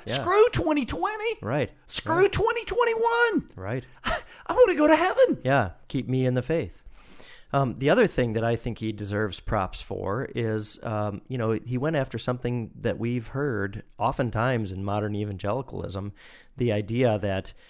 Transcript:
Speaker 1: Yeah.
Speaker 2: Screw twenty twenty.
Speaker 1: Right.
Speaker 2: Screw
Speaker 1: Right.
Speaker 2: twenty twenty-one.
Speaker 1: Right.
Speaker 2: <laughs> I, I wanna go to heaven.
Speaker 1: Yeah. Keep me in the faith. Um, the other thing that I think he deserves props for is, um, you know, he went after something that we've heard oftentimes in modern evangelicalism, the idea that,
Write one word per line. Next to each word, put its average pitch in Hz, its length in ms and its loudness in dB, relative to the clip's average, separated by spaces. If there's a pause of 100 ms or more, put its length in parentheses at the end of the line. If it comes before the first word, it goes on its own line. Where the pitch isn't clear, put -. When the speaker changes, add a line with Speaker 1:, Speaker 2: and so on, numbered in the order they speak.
Speaker 1:
Yeah. - 80 0
Speaker 2:
Screw 415 360 6
twenty 294 360 2
twenty. 427 540 -2
Speaker 1:
Right. 127 280 -2 (160)
Speaker 2:
Screw - 380 0
Speaker 1:
Right. 403 80 4
Speaker 2:
twenty 440 340 0
twenty-one. 466 880 2
Speaker 1:
Right. 110 280 -6 (100)
Speaker 2:
<laughs> - 100 -20
I, - 140 -2 (300)
I - 60 -4
wanna 403 220 8
go 302 120 4
to 311 80 8
heaven. 370 480 4
Speaker 1:
Yeah. 127 280 2 (160)
Keep - 220 -4
me 131 160 0
in 127 80 2
the 127 80 0
faith. 151 420 -4 (720)
Um, 135 240 0
the 135 140 2
other 208 160 6
thing 117 260 0
that 113 100 0
I 117 120 2
think 113 240 -6
he 110 120 -2
deserves 104 480 -2
props 98 440 -4
for 98 500 -4
is, 110 500 -2
um, 104 440 -4
you 127 100 -6
know, 113 140 0
he 117 260 -4
went 151 180 0
after 135 220 -2
something 123 540 -4 (100)
that 104 160 -2
we've 117 300 -4
heard 107 560 -4 (160)
oftentimes 113 720 0
in 95 120 -6
modern 104 320 -2
evangelicalism, 101 960 -6 (460)
the 117 160 2
idea 107 460 2
that, 95 340 -4 (160)